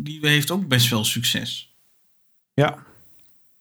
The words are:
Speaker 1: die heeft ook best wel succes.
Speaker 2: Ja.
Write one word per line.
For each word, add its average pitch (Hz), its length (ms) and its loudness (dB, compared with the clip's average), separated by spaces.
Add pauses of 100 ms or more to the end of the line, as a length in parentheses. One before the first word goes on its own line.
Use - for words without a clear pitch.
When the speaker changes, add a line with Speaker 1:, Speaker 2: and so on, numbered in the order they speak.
Speaker 1:
die 151 180 -12
heeft 147 280 2
ook 185 180 -4
best 123 220 4
wel 117 140 0
succes. - 720 -4 (800)
Speaker 2:
Ja. 147 240 2 (840)